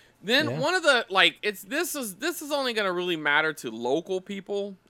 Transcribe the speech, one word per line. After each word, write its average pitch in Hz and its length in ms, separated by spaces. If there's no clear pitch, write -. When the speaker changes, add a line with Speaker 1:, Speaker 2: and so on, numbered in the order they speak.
Speaker 1:
then 214 280
Speaker 2:
Yeah. 139 100
Speaker 1:
one 320 140
of 359 100
the, 262 260
like, 180 320
it's, 202 200
this 285 340
is, 220 200
this 294 240
is 294 120
only 269 200
gonna 208 200
really 180 240
matter 156 380
to 139 180
local 147 480
people. 202 560